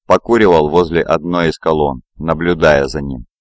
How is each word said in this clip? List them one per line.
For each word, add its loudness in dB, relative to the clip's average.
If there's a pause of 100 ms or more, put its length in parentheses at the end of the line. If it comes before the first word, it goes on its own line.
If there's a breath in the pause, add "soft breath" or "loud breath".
(100)
покуривал 2
возле 0
одной -2
из -6
колонн, -2 (140)
наблюдая 0
за -8
ним. -10 (140)